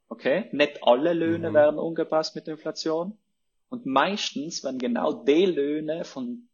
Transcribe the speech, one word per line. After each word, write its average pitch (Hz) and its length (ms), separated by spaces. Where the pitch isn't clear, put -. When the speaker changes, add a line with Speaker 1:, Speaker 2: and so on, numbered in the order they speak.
Speaker 1:
Okay? 135 440
Nicht 147 300
alle 139 320
Löhne 165 340
Speaker 2:
Mhm. 156 60
Speaker 1:
werden 151 240
ungepasst 160 580
mit 160 100
der 156 100
Inflation. 160 600
Und 123 160
meistens 151 760
werden 131 160
genau 123 460
die 156 220
Löhne 156 580
von 120 500